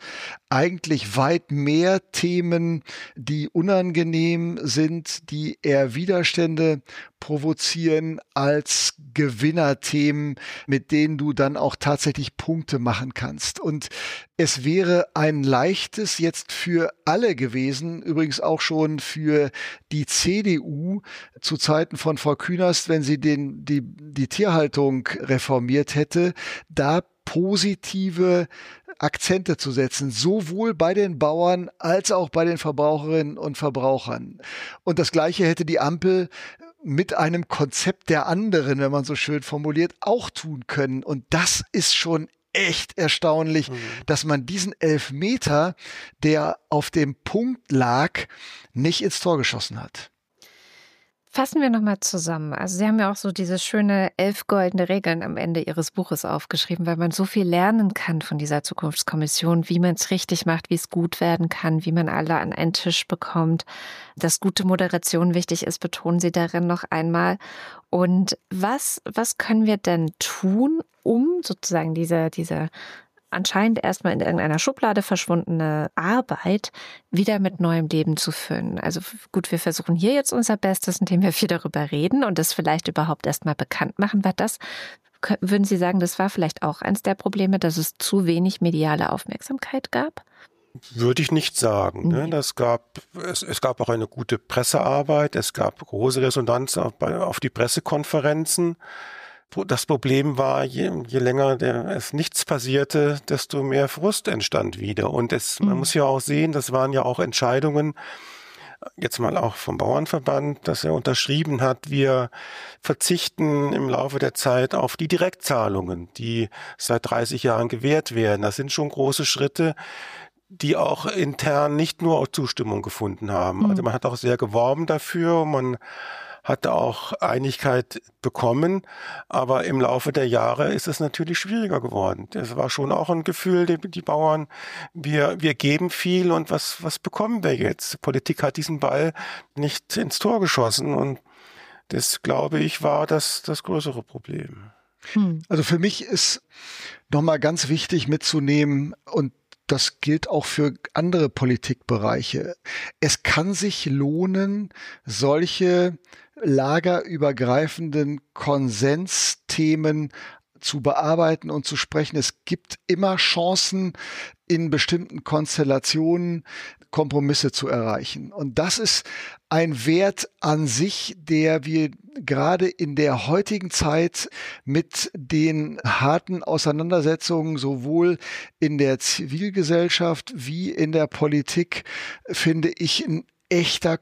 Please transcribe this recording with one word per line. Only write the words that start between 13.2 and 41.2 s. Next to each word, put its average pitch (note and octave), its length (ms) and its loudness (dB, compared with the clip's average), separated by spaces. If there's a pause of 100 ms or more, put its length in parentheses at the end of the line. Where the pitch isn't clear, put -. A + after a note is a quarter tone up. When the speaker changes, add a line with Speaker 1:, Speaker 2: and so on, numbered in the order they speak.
Speaker 1:
Und D#3+ 300 -4 (480)
es D3 280 0
wäre F3 500 4
ein D3+ 280 2
leichtes D#3 760 0
jetzt - 340 -2
für E3+ 400 0 (120)
alle G3+ 300 2
gewesen, C3+ 680 -4
übrigens D#3+ 380 0
auch D#3 200 2
schon D#3 400 0
für D3+ 500 2 (400)
die D3+ 160 -2
C F#3+ 360 2
D F#3 160 4
U E3+ 420 -4 (400)
zu - 160 -4
Zeiten D#3 400 0
von D3+ 220 -2
Frau D3 180 2
Künast, F3+ 520 0
wenn D#3+ 140 2
sie C#3 160 2
den, C#3+ 460 0
die, C#3+ 180 0
die C#3 460 -4
Tierhaltung D3 800 2 (120)
reformiert C3 720 0
hätte, E3+ 400 2 (340)
da D#3 320 2 (240)
positive F#3 1200 0 (500)
Akzente F3 580 0
zu - 160 -6
setzen, C3 380 0
sowohl F#3 640 0
bei E3 200 2
den G3 240 0
Bauern E3+ 600 2
als F#3 340 2
auch F#3 160 2
bei E3 160 2
den E3+ 140 0
Verbraucherinnen D3+ 800 0
und D3 180 -6
Verbrauchern. C3 840 -2 (440)
Und E3+ 140 2
das D#3+ 120 2
Gleiche E3 360 2
hätte E3 180 2
die D#3 160 0
Ampel F3 480 2 (540)
mit E3 320 -2
einem E3+ 340 0
Konzept - 600 -2
der D3 160 2
anderen, E3 520 0
wenn C#3 140 0
man C#3+ 120 0
so C#3+ 120 -6
schön D3 260 -2
formuliert, D3+ 580 -2
auch A3+ 300 0
tun D3 360 -10
können. C3+ 360 -2
Und C#3 280 -6